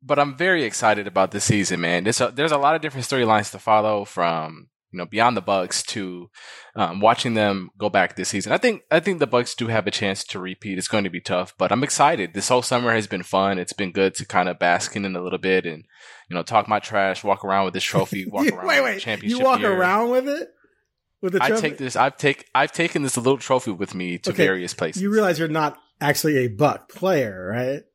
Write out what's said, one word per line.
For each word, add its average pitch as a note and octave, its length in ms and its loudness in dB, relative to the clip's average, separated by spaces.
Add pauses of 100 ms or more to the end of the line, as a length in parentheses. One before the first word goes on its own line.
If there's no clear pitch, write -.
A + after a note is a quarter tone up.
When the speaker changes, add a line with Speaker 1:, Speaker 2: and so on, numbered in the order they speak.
Speaker 1:
But C#3+ 160 2
I'm C#3+ 180 2
very E3+ 280 2
excited G#2 420 2
about F#2+ 240 2
this G#2 140 -4
season, F#2 360 2
man. F2 220 0
There's G#2 180 0
a, B2 140 0
there's D3 160 0
a D3 80 2
lot C#3+ 160 4
of D#3+ 80 -2
different C3+ 240 -6
storylines A2 460 2
to F#2+ 80 -14
follow G#2+ 440 2
from, D#2+ 640 -4 (240)
you F#2 80 -14
know, F2 80 -8
beyond A2+ 320 2
the - 20 -4
Bucks F#2 440 -2
to, F2+ 440 -8 (480)
um, F#2+ 240 -4
watching A#2 320 2
them G2+ 460 0
go G#2+ 100 -2
back F#2 260 2
this F2+ 140 -6
season. G2+ 240 -4
I E3+ 60 2
think, A#3 320 0
I D#3+ 100 4
think F3 200 -2
the C#3+ 60 2
Bucks A#2+ 280 0
do A#2 140 -6
have A2 180 0
a G#2 40 -2
chance G2 340 -2
to - 140 -12
repeat. F#2 380 -8
It's F#2 120 -6
going G#2 160 0
to F#2 60 -4
be F2 100 -8
tough, F2+ 360 -4
but F#2 160 0
I'm A#2 100 0
excited. C#3+ 520 2
This G2 140 -4
whole B2+ 120 4
summer A#2+ 320 0
has A2 140 0
been F#2+ 160 -6
fun. G2 360 0
It's F2+ 140 -6
been F#2+ 200 -6
good F#2+ 240 2
to - 100 -10
kind F2+ 240 0
of F2 80 -6
bask F2 380 2
in G2+ 100 -4
it F#2+ 80 -4
a F2+ 80 -6
little F2+ 160 -4
bit F#2 260 2
and, D#2+ 200 -10 (440)
you F2+ 80 -6
know, E2+ 60 -4
talk G#2 260 0
my G#2+ 100 2
trash, G2 460 -2
walk G2 180 0
around G2 220 2
with F2+ 100 -4
this F#2 100 -4
trophy, F#2+ 420 -2
Speaker 2:
<laughs> - 20 -10
Speaker 1:
walk - 160 -2
Speaker 2:
You, - 120 0
Speaker 1:
around F2+ 100 -8
Speaker 2:
wait, D4 160 2
Speaker 1:
with B3 120 0
Speaker 2:
wait. G3 60 -10
Speaker 1:
championship G3+ 380 -4
Speaker 2:
You B3+ 60 0
walk B3+ 160 4
Speaker 1:
year. G#3+ 120 2
Speaker 2:
around F#3+ 380 2
with B3+ 180 2
it? D4 220 -6 (720)
With F#3 120 -2
the F#3+ 80 4
Speaker 1:
I C3+ 60 4
Speaker 2:
trophy? G#3+ 140 2
Speaker 1:
take D3 160 -2
this, B2+ 180 -6
I've C3+ 220 2
take-, C#3 260 0 (100)
I've C#3 180 2
taken E3 300 0
this C3+ 140 -2
little B2+ 220 2
trophy B2+ 320 0
with F#2 240 -6
me F2+ 240 -6
to - 120 -6
Speaker 2:
Okay, F#3 140 2
Speaker 1:
various F#2 300 0
places. F3+ 260 -4
Speaker 2:
you G3 100 -2
realize G3+ 280 2
you're E3 100 -2
not D3+ 300 -2 (240)
actually D3 360 2
a B2 100 2
Buck A#2 420 0
player, A2+ 600 -2
right? B2+ 340 -4 (100)